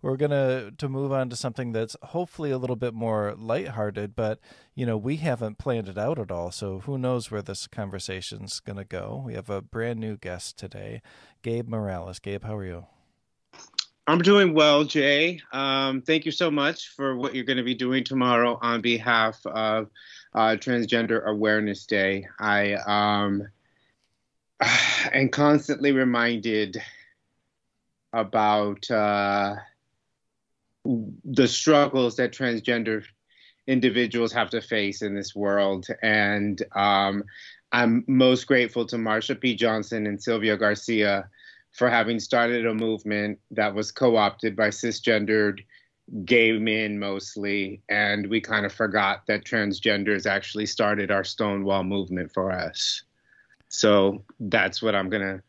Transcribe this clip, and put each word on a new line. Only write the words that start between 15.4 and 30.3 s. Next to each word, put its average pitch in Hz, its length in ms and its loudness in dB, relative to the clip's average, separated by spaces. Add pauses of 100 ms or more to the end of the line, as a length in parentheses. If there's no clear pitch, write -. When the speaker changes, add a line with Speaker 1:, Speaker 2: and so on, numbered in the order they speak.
Speaker 2:
Um, 135 500 0
thank 156 240 0
you 156 60 -4
so 170 180 0
much 147 380 -2
for 135 280 -4
what 123 180 -4
you're 127 100 -4
gonna 127 180 0
be 123 120 0
doing 127 300 0
tomorrow 120 560 2
on 117 220 0
behalf 113 640 2
of, 110 420 -2 (460)
uh, 110 220 4
Transgender 117 680 0
Awareness 107 640 0
Day. 98 400 0 (120)
I, 104 360 2
um, 104 720 0 (1120)
<sighs> - 540 2
am 131 160 4
constantly 147 640 4
reminded 117 840 2 (1400)
about, 104 800 0
uh, 101 680 2 (1700)